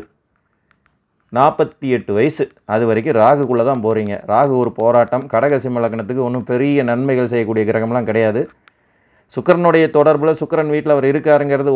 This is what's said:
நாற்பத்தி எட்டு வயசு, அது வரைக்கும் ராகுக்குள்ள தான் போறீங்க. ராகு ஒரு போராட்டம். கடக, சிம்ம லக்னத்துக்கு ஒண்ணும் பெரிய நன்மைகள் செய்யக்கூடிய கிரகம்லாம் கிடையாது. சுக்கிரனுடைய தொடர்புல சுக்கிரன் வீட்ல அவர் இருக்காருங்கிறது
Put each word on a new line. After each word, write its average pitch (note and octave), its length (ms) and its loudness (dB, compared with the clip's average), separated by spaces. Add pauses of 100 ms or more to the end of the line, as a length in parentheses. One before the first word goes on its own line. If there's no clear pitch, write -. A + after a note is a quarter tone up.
(1300)
நாற்பத்தி C#3 600 0
எட்டு G#2 220 -6
வயசு, C#3+ 260 0 (300)
அது A2+ 160 0
வரைக்கும் A2+ 300 0
ராகுக்குள்ள B2 500 2
தான் A#2+ 160 -2
போறீங்க. G#2+ 280 -2 (180)
ராகு C3+ 300 2
ஒரு A#2+ 180 -2
போராட்டம். A#2+ 520 2
கடக, C3+ 320 0
சிம்ம B2 200 -4
லக்னத்துக்கு A2+ 440 -4
ஒண்ணும் B2 240 -6
பெரிய C#3 380 0
நன்மைகள் B2 420 -2
செய்யக்கூடிய A2+ 380 -2
கிரகம்லாம் A2+ 400 -2
கிடையாது. A2 320 0 (920)
சுக்கிரனுடைய E3+ 500 2 (100)
தொடர்புல D3+ 460 4
சுக்கிரன் D3+ 340 -2
வீட்ல D3+ 200 0
அவர் C3+ 160 2
இருக்காருங்கிறது C#3+ 640 0